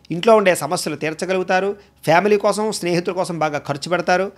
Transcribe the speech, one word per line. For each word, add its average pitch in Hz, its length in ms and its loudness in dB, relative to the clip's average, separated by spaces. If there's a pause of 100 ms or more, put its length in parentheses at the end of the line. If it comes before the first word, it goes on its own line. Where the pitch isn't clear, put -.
(120)
ఇంట్లో 175 260 4
ఉండే 190 180 4
సమస్యలు 156 480 -4
తీర్చగలుగుతారు, 185 680 -2 (340)
ఫ్యామిలీ 185 340 4
కోసం, 208 340 0
స్నేహితుల 175 420 -2
కోసం 175 260 -4
బాగా 151 200 -2
ఖర్చు - 300 -8
పెడతారు. 180 380 0 (100)